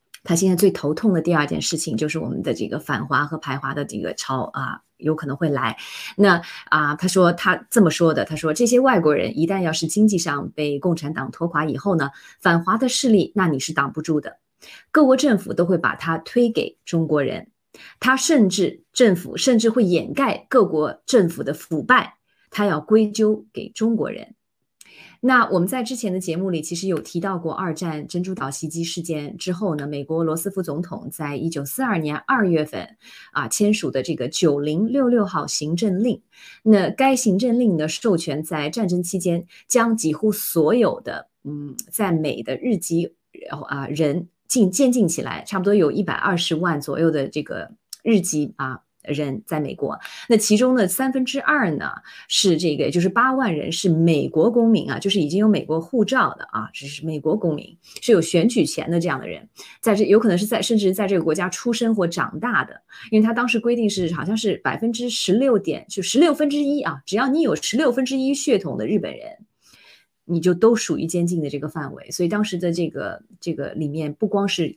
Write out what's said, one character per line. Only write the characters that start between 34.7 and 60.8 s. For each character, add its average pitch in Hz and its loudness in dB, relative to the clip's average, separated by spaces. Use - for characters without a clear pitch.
六 254 0
六 240 2
号 170 -4
行 151 -4
政 190 0
令。 247 -2
那 220 4
该 269 2
行 196 2
政 240 2
令 220 2
呢， 151 -2
授 196 0
权 156 -4
在 147 -4
战 214 -4
争 180 0
期 175 -6
间 170 -2
将 233 4
几 160 -2
乎 214 0
所 170 0
有 220 2
的， - -10
嗯， 147 -10
在 196 -2
美 156 0
的 127 -6
日 233 -2
籍， 165 -2
啊， 143 -8
人 151 -2
进-， 202 4
监 254 2
禁 226 2
起 - -4
来， - -8
差 202 -4
不 175 -2
多 202 2
有 175 4
一 196 -2
百 165 -4
二 185 0
十 170 -2
万 165 0
左 143 -6
右 165 4
的 143 0
这 151 -6
个 - -10
日 220 4
籍， 156 -2
啊， 131 -8
人 139 -6
在 160 -4
美 143 -4
国。 - -6
那 233 6
其 208 4
中 254 4
的 220 4
三 262 -2
分 262 -2
之 254 -4
二 262 2
呢， 76 -4
是 175 2
这 160 0
个， 143 0
也 - 0
就 170 0
是 180 4
八 247 2
万 247 0
人 151 -4
是 175 -2
美 160 4
国 170 2
公 226 4
民 208 2
啊， 139 -4
就 196 -2
是 196 0
已 147 0
经 180 0
有 214 4
美 190 2
国 160 -2
护 214 0
照 233 0
的 - -16
啊， 110 -8
只 139 -14
是 147 -14
美 156 -4
国 156 0
公 170 -2
民， - -12
是 - 2
有 180 6
选 170 2
举 208 2
权 - -6
的 170 2
这 170 0
样 139 -2
的 - -14
人， 80 -14
在 220 2
这， 208 4
有 208 6
可 233 2
能 180 4
是 208 -2
在， 226 -2
甚 220 2
至 190 2